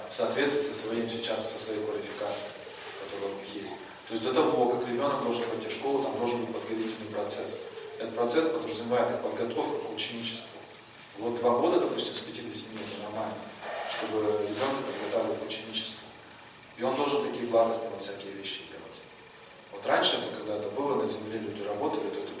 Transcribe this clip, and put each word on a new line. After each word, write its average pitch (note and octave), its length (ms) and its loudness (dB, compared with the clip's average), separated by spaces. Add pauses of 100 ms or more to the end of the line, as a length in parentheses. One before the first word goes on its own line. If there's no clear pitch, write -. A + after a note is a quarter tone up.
в - 40 -8
соответствии C#3 500 4
со - 120 2
своим A2+ 340 2
сейчас, A2+ 440 2
со - 80 -2
своей G#2+ 240 0
квалификацией, G#2 680 -2 (500)
которая G2 320 -4
у - 20 -8
них - 240 -8
есть. - 140 -6 (320)
То A2 60 -4
есть A2+ 100 -2
до C3 100 2
того, B2 360 6
как A#2+ 180 0
ребёнок A#2+ 340 2
должен A#2 220 2
пойти A2+ 240 -2
в - 40 -2
школу, C#3 300 2
там C3 160 -2
должен A#2+ 260 2
быть A2 100 -4
подготовительный A2 600 -4
процесс. - 460 -2 (400)
Этот - 160 -6
процесс D#3+ 320 6
подразумевает A#2 640 2
их - 80 -2
подготовку - 580 0
к - 160 -4
ученичеству. - 640 -4 (600)
Вот A#2 200 0
два B2 200 6
года, E3+ 200 8
допустим, - 360 2
с - 40 -4
пяти - 240 -6
до A#2 100 -6
семи G#2+ 300 -2
это - 220 -6
нормально, G#2+ 340 -4 (500)
чтобы A2 300 0 (240)
ребёнка B2 480 0
подготовили - 480 0
к - 80 -6
ученичеству. - 560 -4 (760)
И A2 40 -8
он C3 140 2
должен C#3+ 340 2
такие A#2+ 160 -2
благостные A2+ 440 6
вот G2 120 -4
всякие G2 300 -6
вещи G2 380 -6
делать. - 100 -12 (920)
Вот - 140 -8
раньше, - 300 6
это, - 200 -2
когда G#2 200 -2
это - 140 -2
было, C#3+ 260 2
на A2 100 2
земле G#2+ 320 -2
люди G#2 240 -4
работали, G#2 480 0
то F#2 100 -4
это, - 200 -6